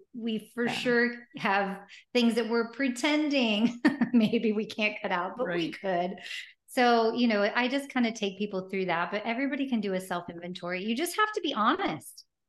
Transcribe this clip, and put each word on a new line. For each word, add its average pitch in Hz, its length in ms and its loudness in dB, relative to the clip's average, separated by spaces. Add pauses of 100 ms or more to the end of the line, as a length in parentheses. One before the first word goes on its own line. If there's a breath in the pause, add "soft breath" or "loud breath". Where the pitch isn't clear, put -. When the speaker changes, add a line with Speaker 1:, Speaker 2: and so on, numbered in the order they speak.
(140)
Speaker 1:
we 220 400 -6
for 240 120 -2
Speaker 2:
Yeah. - 60 0
Speaker 1:
sure 240 420 2 (240)
have 196 420 0 (320 loud breath)
things 233 220 4
that 226 140 0
we're 233 220 0
pretending 269 1120 0
<laughs> 294 280 2
maybe 226 400 4
we 208 140 -2
can't 214 360 -2
cut 196 80 -4
out, 185 260 -2
but - 120 -2
we 175 40 -2
Speaker 2:
Right. 170 280 -2
Speaker 1:
could. 185 360 0 (520 loud breath)
So, 233 460 4
you 240 120 4
know, 214 280 4
I 247 140 2
just 277 200 -2
kinda 233 240 0
take 196 260 -4
people 196 300 -4
through 190 180 -2
that, 175 240 0
but 202 140 -4
everybody 269 440 -2
can 240 120 0
do 196 140 -2
a 185 60 -2
self-inventory. 175 840 -6
You 226 120 -2
just 339 200 -4
have 427 160 2
to 415 80 -6
be 330 140 -4
honest. 285 680 0 (240)